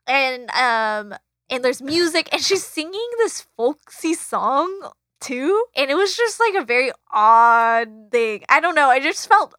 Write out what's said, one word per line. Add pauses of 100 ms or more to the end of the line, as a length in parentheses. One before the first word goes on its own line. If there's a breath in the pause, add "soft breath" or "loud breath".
and,
um, (380)
and
there's
music,
and
she's
singing (100)
this (100)
folksy
song, (300)
too. (100)
And
it
was
just,
like,
a
very (180)
odd
thing.
I
don't
know.
I
just
felt